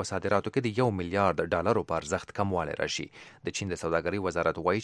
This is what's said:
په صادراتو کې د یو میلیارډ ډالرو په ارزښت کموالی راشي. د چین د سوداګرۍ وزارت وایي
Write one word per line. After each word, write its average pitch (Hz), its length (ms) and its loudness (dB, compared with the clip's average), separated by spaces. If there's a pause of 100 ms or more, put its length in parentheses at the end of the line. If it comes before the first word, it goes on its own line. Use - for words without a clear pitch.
په - 100 -6
صادراتو 98 420 0
کې - 140 0
د 107 140 -4
یو 123 80 4 (100)
میلیارډ 87 560 2
ډالرو 95 320 2
په 82 140 0
ارزښت 76 400 -4
کموالی 90 420 -2
راشي. - 240 -4 (400)
د 87 100 -4
چین 95 160 -4
د - 80 -8
سوداګرۍ 82 360 0 (100)
وزارت 82 340 0
وایي 90 220 2